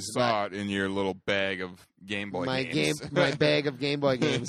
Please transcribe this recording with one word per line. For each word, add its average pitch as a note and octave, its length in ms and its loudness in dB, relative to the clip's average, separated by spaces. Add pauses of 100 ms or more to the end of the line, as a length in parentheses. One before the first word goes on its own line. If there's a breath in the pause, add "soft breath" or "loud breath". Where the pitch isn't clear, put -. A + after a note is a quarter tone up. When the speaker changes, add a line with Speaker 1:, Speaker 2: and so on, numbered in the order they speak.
(200)
Speaker 1:
saw A2+ 280 2
Speaker 2:
but F2+ 60 -10
Speaker 1:
it G#2 60 -4
in G2+ 100 -2
your G2 180 2
little G2 240 0
bag G2 480 0
of F2+ 260 -10 (200)
Game G2+ 240 -4
Boy F2+ 160 -4
Speaker 2:
my C3 160 0
Speaker 1:
games. D3+ 380 0
Speaker 2:
game, C#3+ 120 -10
my C#3+ 200 4
Speaker 1:
<laughs> - 20 -4
Speaker 2:
bag D3+ 320 2
of C3+ 120 -4
Game C#3+ 220 -2
Boy C3+ 160 4
games, B2+ 320 0